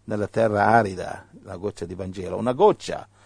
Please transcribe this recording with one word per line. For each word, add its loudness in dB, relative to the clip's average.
nella -4
terra 2
arida, 2
la -14
goccia -8
di -10
Vangelo, -8
una -2
goccia, 2